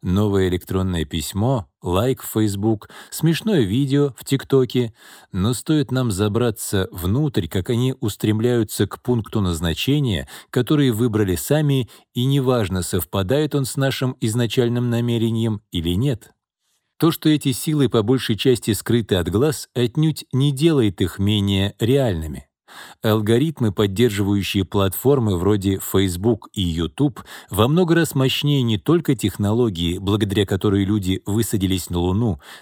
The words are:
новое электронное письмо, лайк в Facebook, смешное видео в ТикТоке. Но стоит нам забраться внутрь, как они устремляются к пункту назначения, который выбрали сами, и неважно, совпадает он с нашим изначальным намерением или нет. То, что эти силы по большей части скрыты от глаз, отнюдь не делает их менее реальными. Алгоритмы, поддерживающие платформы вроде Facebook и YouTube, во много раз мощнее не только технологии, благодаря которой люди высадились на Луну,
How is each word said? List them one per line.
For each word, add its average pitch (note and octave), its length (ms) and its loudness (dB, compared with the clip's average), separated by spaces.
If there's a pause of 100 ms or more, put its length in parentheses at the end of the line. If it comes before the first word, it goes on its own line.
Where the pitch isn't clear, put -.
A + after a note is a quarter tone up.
новое G2 480 2
электронное F2+ 560 -2
письмо, G2+ 640 -2 (140)
лайк G2+ 400 0
в - 80 -12
Facebook, G#2+ 600 0 (220)
смешное E3 500 0
видео C3+ 560 0
в - 80 -20
ТикТоке. B2+ 680 0 (380)
Но G2+ 220 0
стоит D3+ 380 -2
нам B2+ 200 0
забраться G#2 800 -2
внутрь, G2+ 560 -2
как F#2 220 -4
они B2+ 320 0
устремляются A2 840 0
к - 140 -14
пункту A2+ 380 -2
назначения, F2 880 0 (220)
который C#3+ 420 2
выбрали G#2+ 440 0
сами, C#3+ 540 0 (240)
и B2 120 0
неважно, B2 560 0
совпадает G2+ 760 -2
он C#3 80 0
с - 140 -6
нашим C3 420 -2
изначальным A#2+ 720 0
намерением A2+ 720 0 (100)
или F2 240 -2
нет. B2 380 -2 (640)
То, D#3+ 140 4
что - 180 0
эти C#3+ 240 2
силы C#3+ 340 0
по A2+ 160 2
большей B2 320 0
части A#2 380 2
скрыты G#2+ 420 0
от F2 140 0
глаз, C3 440 0
отнюдь D3 600 0
не C#3 180 2
делает C3+ 480 2
их F#2+ 200 -2
менее G2 600 0
реальными. G2+ 680 -2 (540)
Алгоритмы, A2+ 720 0
поддерживающие G2+ 880 0
платформы G#2 760 0
вроде G2 420 0
Facebook G2 720 -2
и G2+ 80 -4
YouTube, E2+ 600 -2 (280)
во A2+ 180 2
много E3 280 2
раз E3 200 0
мощнее C3+ 460 0
не A2+ 160 0
только D#3 380 0
технологии, G2+ 840 0
благодаря G2+ 480 0
которой G2+ 400 0
люди F#2+ 400 0
высадились F#2+ 640 -2
на F2 100 -2
Луну, F#2 400 0 (220)